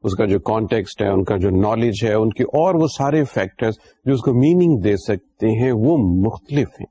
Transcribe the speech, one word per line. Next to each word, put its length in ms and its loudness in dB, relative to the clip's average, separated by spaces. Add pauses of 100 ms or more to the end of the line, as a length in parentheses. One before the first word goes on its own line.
اس 120 -4
کا 100 0
جو 160 0
کانٹیکسٹ 640 -2
ہے، 60 0
ان 160 0
کا 120 -2
جو 140 0
نالج 540 0
ہے، 100 0
ان 160 2
کی 120 -4
اور 320 0
وہ 120 2 (120)
سارے 260 0
فیکٹرز 500 -4 (300)
جو 80 0
اس 80 0
کو 140 0
میننگ 460 4
دے 160 0
سکتے 500 -6
ہیں 260 0
وہ 240 2 (300)
مختلف 420 -4 (120)
ہیں۔ 100 -12